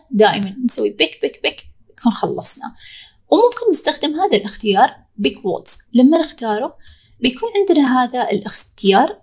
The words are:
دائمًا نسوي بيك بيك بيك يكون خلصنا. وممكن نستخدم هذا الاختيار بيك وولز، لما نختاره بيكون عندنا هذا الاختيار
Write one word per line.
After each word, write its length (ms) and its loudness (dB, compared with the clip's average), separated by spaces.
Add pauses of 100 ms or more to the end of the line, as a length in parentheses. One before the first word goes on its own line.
(120)
دائمًا 440 2 (100)
نسوي 240 0
بيك 320 -4
بيك 220 -6
بيك 180 -6 (380)
يكون 120 0
خلصنا. 540 -2 (640)
وممكن 380 2
نستخدم 500 0
هذا 180 0
الاختيار 580 0 (220)
بيك 280 -4
وولز، 320 -2 (160)
لما 240 6
نختاره 600 -4 (420)
بيكون 300 -2 (100)
عندنا 440 2
هذا 280 -4
الاختيار 920 0